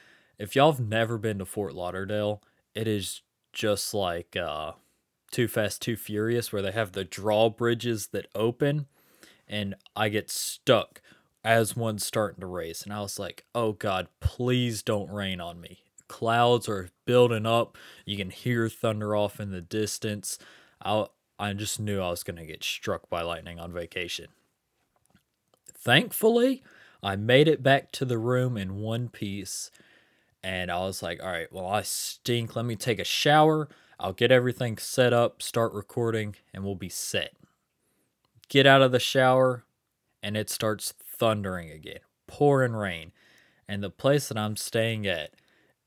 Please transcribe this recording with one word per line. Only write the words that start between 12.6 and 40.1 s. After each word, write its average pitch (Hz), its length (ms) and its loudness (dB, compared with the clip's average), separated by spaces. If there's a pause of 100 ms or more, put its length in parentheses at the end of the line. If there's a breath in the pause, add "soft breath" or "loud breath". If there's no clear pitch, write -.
And 101 100 -14
I 104 100 -8
was 101 180 -8
like, - 340 -12
"Oh 113 200 0
God, 95 340 -2 (140)
please 123 600 0
don't 101 300 -2
rain 95 280 -6
on 85 220 -12
me." - 220 -20 (240)
Clouds 117 600 4
are 98 220 -4 (160)
building 120 400 6
up. 113 320 0 (280 loud breath)
You 104 120 -6
can 92 140 -6
hear 117 380 0
thunder 107 460 -2
off 104 240 0
in 101 120 -8
the 90 100 -8
distance. 104 800 -6 (440 loud breath)
I, 107 220 0 (340)
I 101 140 -4
just 101 260 -6
knew 101 220 -2
I 90 80 -2
was 87 140 -6
gonna 85 220 -12
get 78 180 -14
struck - 460 -6
by 85 120 -4
lightning 85 380 -8
on 85 120 -12
vacation. 85 560 -8 (1400)
Thankfully, 233 920 2 (400 loud breath)
I 98 120 -2
made 123 320 6
it 139 140 2
back 135 300 4
to - 140 -4
the 123 120 0
room 123 400 0
in 95 200 -6
one 113 300 -4
piece, 98 600 -8 (720 soft breath)
and 92 300 -4
I 87 80 -2
was 95 240 -4
like, 85 180 -6
"All 92 80 -8
right, 82 240 -6
well, 92 140 -8
I 101 160 0
stink. - 720 -4
Let 117 100 -2
me 117 100 -4
take 110 220 -2
a 92 60 -4
shower. 156 640 4 (300 loud breath)
I'll 95 140 -6
get 120 180 4
everything 123 480 4
set 123 340 2
up, 120 300 2
start 113 300 -2
recording, 107 640 -4 (180)
and 98 100 -10
we'll 98 120 -4
be 95 140 -10
set." - 440 -6 (1160)
Get 139 160 6
out 135 160 10
of 127 100 6
the 123 80 4
shower, 127 640 4 (600)